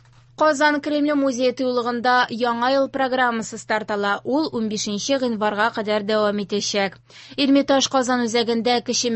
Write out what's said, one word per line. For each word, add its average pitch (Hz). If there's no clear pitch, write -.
Казан 302
Кремле 294
музее 262
тыюлыгында 247
Яңа 240
ел 269
программасы 247
старт 214
ала. 202
Ул 294
унбишенче 214
гыйнварга 220
кадәр 214
дәвам 208
итәчәк. 196
Эрмитаж 277
Казан 254
үзәгендә 233
кече 240